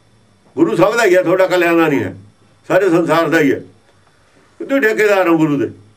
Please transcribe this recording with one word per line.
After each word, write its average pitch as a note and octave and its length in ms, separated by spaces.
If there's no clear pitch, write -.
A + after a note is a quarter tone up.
ਗੁਰੂ F3 200
ਸਭ A3 200
ਦਾ A#3+ 80
ਹੀ F3+ 120
ਹੈ, F#3 60
ਤੁਹਾਡਾ F#3 220
ਇਕੱਲਿਆਂ F3 280
ਦਾ E3 160
ਨਹੀਂ C3 160
ਹੈ, - 100
ਸਾਰੇ F#3+ 220
ਸੰਸਾਰ E3 380
ਦਾ D#3+ 120
ਹੀ C#3 120
ਹੈ। - 80
ਤੁਸੀਂ C#4 160
ਠੇਕੇਦਾਰ G3+ 480
ਹੋ E3 100
ਗੁਰੂ D3+ 200
ਦੇ, G#2+ 120